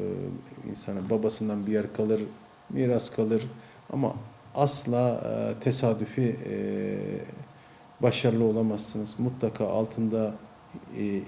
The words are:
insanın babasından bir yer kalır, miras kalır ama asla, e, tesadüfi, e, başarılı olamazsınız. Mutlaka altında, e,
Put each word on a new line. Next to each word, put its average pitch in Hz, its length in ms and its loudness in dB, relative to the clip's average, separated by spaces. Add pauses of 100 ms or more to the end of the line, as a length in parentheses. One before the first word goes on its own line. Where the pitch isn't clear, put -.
(720)
insanın 98 400 -4
babasından 107 560 0
bir 107 60 0
yer 104 200 0
kalır, 107 300 2 (480)
miras 123 400 2
kalır 113 360 2 (460)
ama 135 220 0 (400)
asla, 123 720 2
e, 110 400 -2
tesadüfi, 117 720 2 (140)
e, 104 40 -4 (1500)
başarılı 117 440 4
olamazsınız. 107 760 0
Mutlaka 117 480 0
altında, 110 680 0 (640)
e, 101 300 0